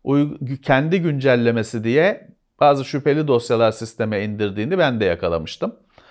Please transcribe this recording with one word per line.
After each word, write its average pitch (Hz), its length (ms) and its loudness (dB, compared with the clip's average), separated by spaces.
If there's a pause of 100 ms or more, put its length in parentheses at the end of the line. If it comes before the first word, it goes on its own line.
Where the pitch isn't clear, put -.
uy-, 143 580 -2
kendi 156 400 2
güncellemesi 120 840 0
diye 151 440 0 (320)
bazı 143 240 4
şüpheli 147 440 0
dosyalar 117 440 2
sisteme 107 520 -4
indirdiğini 107 540 -4
ben 131 220 0
de 104 40 0
yakalamıştım. 85 720 -4 (340)